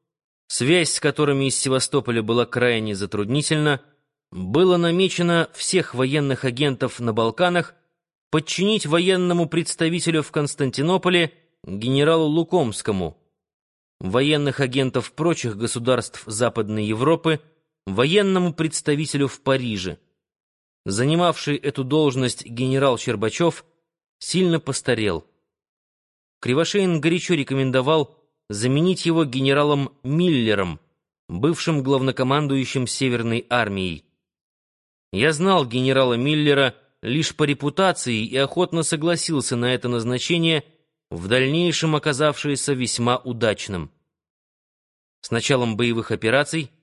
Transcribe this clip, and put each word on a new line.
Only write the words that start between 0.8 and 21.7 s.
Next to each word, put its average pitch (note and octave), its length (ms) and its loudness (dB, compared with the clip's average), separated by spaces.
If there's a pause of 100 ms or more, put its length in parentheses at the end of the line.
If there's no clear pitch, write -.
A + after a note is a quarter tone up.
с - 60 -4
которыми C#3 480 0
из B2 80 -2
Севастополя B2+ 640 0
была A2+ 240 2
крайне A2+ 480 0
затруднительна, C3 880 -2 (480)
было C#3+ 480 2
намечено E3+ 720 2
всех - 420 -2
военных C3+ 520 0
агентов C3 520 -2
на A#2 140 -2
Балканах D#3 600 0 (560)
подчинить F3+ 560 0
военному F3 640 2
представителю E3 720 -2
в - 100 -10
Константинополе D#3+ 1000 0 (280)
генералу C#3 640 2
Лукомскому – C3 920 0 (800)
военных C#3 600 0
агентов C3 520 0
прочих D#3 440 -2
государств A#2 720 -2
Западной G#2+ 580 -2
Европы D3+ 560 0 (460)
военному F3+ 640 2
представителю D3 760 0
в - 120 -12
Париже. A2 580 -2 (840)
Занимавший D3 720 0
эту C3+ 280 -4